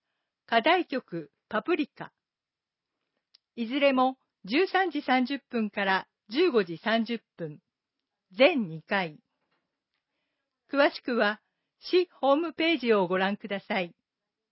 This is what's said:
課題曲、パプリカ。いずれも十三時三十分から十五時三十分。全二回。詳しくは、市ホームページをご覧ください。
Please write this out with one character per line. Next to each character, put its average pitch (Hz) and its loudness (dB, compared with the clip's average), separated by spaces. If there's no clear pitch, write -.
課 233 2
題 330 2
曲、 170 -8
パ 214 -2
プ 339 0
リ 311 -4
カ。 - -18
い 233 -6
ず 262 -4
れ 277 4
も 262 2
十 285 0
三 370 0
時 294 -4
三 254 2
十 277 -6
分 220 -2
か 202 -4
ら 190 0
十 311 2
五 226 2
時 165 -8
三 226 -2
十 233 -6
分。 151 -10
全 247 2
二 160 -10
回。 180 -6
詳 277 2
し - -16
く 254 -4
は、 214 0
市 359 0
ホ 269 4
ー - 4
ム 320 -4
ペ 330 0
ー 320 -2
ジ 240 2
を 196 2
ご 185 -2
覧 190 0
く - -16
だ 196 -8
さ 196 -4
い。 170 -8